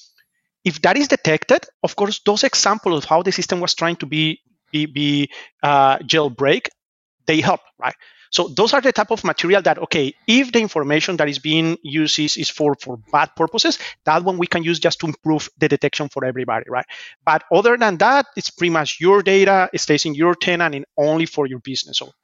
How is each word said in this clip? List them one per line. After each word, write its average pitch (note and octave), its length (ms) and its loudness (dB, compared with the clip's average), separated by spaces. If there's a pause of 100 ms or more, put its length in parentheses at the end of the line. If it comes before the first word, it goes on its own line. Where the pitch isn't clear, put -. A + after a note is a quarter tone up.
(640)
if D#3 180 -4
that F#3+ 160 4
is C#4+ 100 0
detected, A#3+ 560 2 (180)
of - 140 -4
course, G3+ 300 -4
those G#3 180 2
examples G3 580 0
of - 60 -10
how E3 140 4
the F#3 100 -2
system F3+ 280 -4
was E3+ 140 -2
trying E3+ 220 -2
to D3+ 100 -10
be, D#3 340 -2 (300)
be, D3+ 140 -2
be, C#3+ 460 -2 (320)
uh, C#3 380 4
jailbreak, D3 680 0 (580)
they D#3+ 140 2
help, D#3 200 0 (180)
right? B2 180 -6 (340)
So - 180 -2
those G#3 240 0
are C#4 80 2
the B3+ 100 2
type G#3 220 -2
of G#3+ 100 -6
material F#3 400 0
that, D#3+ 160 2
okay, D3+ 340 -2 (140)
if B3 240 2
the A#3 80 2
information D#3+ 600 -2
that D3+ 100 2
is C#3 100 -6
being D#3+ 460 -2
used D#3 340 -2
is, D3+ 180 -2
is D3+ 140 -6
for, D3 300 0
for B2 180 -12 (140)
bad D3+ 240 2
purposes, A3 420 0 (280)
that D#3+ 180 2
one F#3 140 -2
we E3+ 100 0
can E3+ 160 -2
use E3 160 -2
just E3 200 0
to E3+ 60 -6
improve D#3 420 -2 (100)
the D3+ 100 2
detection C#3+ 400 -2
for C3 160 -8
everybody, A#2+ 440 -4
right? B2 160 -4 (400)
But D#3+ 280 2
other A3+ 240 4
than G#3+ 220 2
that, B3+ 360 4
it's - 160 -8
pretty F3 200 -2
much D#3+ 280 -2
your F#3+ 240 4
data, F#3+ 500 4
it E3 60 -4
stays - 260 0
in D#3 100 -4
your E3+ 200 2
tenant E3+ 400 -2
and C#3 100 -10 (120)
only D#3 300 0
for D3 200 -4
your C3 140 -10
business. - 380 -8
So C3 120 -10 (140)